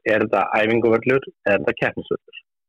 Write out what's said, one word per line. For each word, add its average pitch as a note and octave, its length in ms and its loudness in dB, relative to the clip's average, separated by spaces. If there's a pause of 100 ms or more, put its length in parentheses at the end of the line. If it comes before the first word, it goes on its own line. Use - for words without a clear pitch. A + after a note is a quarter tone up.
Er A2 180 2
þetta G#2 300 2
æfinguvöllur, A2+ 720 2 (180)
er G2+ 180 2
þetta - 160 -2
keppnisvöllur? - 640 -6 (300)